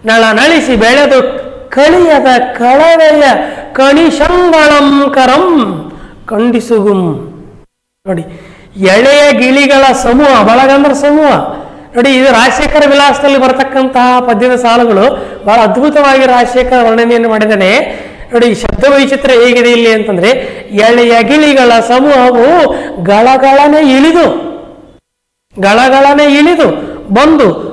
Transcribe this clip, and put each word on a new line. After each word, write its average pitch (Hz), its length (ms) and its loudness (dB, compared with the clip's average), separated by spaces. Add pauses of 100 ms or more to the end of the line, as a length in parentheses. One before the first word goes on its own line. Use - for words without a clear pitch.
ನಳ 226 280 2
ನಳಿಸಿ 262 440 0
ಬೆಳೆದು 262 680 0 (260)
ಕಳಿಯದ 302 560 2 (320)
ಕಳವೆಯ 302 640 2 (500)
ಕಣಿಶಂಗಳಂ 294 1400 0
ಕರಂ 262 640 0 (460)
ಕಂಡಿಸುಗುಂ." 214 760 -2 (1040)
ನೋಡಿ, 170 140 -6 (540)
ಎಳೆಯ 262 560 2
ಗಿಳಿಗಳ 269 600 2
ಸಮೂಹ, 247 500 0
ಬಳಗ 247 280 2
ಅಂದ್ರೆ 277 240 2
ಸಮೂಹ. 285 420 0 (600)
ನೋಡಿ, 240 200 0
ಇದು 262 160 2
ರಾಜಶೇಖರ 285 580 0
ವಿಲಾಸದಲ್ಲಿ 277 480 0
ಬರ್ತಕ್ಕಂತಹ 262 840 0
ಪದ್ಯದ 247 340 -2
ಸಾಲುಗಳು. 233 480 0 (420)
ಬಹಳ 220 160 2
ಅದ್ಭುತವಾಗಿ 269 680 0
ರಾಜಶೇಖರ 247 560 0
ವರ್ಣನೆಯನ್ನು 233 460 0
ಮಾಡಿದ್ದಾನೆ. 214 500 0 (540)
ನೋಡಿ, 233 220 0
ಶಬ್ದ - 300 -6
ವೈಚಿತ್ರ್ಯ 277 500 0
ಹೇಗಿದೆ 240 360 2
ಇಲ್ಲಿ 233 220 2
ಅಂತಂದ್ರೆ, 214 360 -2 (440)
"ಎಳೆಯ 233 500 2
ಗಿಳಿಗಳ 269 580 2
ಸಮೂಹವು 262 880 2 (360)
ಗಳಗಳನೆ 269 920 2
ಇಳಿದು, 320 340 2 (1300)
ಗಳಗಳನೆ 269 640 2
ಇಳಿದು 294 420 2 (480)
ಬಂದು 285 380 2 (200)